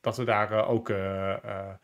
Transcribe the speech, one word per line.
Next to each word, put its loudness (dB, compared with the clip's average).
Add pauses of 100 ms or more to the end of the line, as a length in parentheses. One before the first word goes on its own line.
dat -2
we -2
daar, 2
eh, 4
ook, 2
eh, 0
eh, -8 (160)